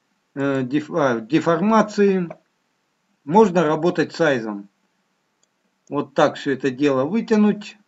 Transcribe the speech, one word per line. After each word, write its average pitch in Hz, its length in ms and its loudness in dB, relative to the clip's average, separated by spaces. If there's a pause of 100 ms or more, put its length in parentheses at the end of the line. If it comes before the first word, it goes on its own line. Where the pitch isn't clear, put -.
(340)
Э, 139 300 -2
деф-, 135 280 -4
а, 135 280 0
деформации. 190 1120 0 (960)
Можно 180 380 4
работать 156 500 0
с - 40 -16
сайзом. 113 520 -2 (1160)
Вот 139 280 -6
так 143 200 2
все - 180 -6
это 135 180 -2
дело 135 340 0
вытянуть. 208 720 0 (100)